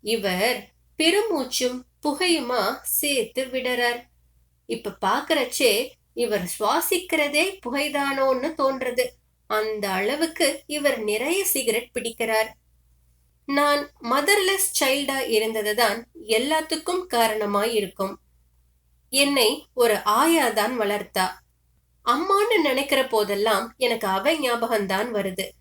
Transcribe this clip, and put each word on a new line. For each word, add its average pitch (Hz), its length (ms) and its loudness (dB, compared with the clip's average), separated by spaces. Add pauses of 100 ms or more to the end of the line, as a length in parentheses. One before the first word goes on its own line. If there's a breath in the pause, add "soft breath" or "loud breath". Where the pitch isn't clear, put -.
இவர் 208 540 0 (420)
பெருமூச்சும் 302 800 0 (220)
புகையுமா 294 600 0 (200)
சேர்த்து 262 640 -2
விடுறார். 247 540 -2 (720)
இப்ப 208 320 -6
பாக்குறச்சே 254 720 2 (400)
இவர் 208 320 0
சுவாசிக்கிறதே 294 1000 0 (140)
புகைதானோன்னு 269 960 0
தோன்றது. 254 520 -2 (440)
அந்த 302 400 -2
அளவுக்கு 285 580 -2 (180)
இவர் 285 380 -2
நிறைய 269 420 -2
சிகரெட் 233 480 -2
பிடிக்கிறார். 226 560 -2 (1000)
நான் 285 360 2 (180)
மதர்லெஸ் 370 720 2
சைல்டா 269 540 0
இருந்ததுதான் 220 720 2 (280)
எல்லாத்துக்கும் 311 800 0
காரணமாய் 220 680 0
இருக்கும். 196 400 -4 (1000)
என்னை 277 360 4 (240)
ஒரு 233 200 4
ஆயாதான் 247 840 2
வளர்த்தா. 208 520 -2 (800)
அம்மான்னு 392 560 2
நினைக்கிற 269 460 2
போதெல்லாம் 208 680 0
எனக்கு 233 300 0
அவ 254 260 2
ஞாபகம்தான் 226 760 0
வருது. 190 360 -4 (140)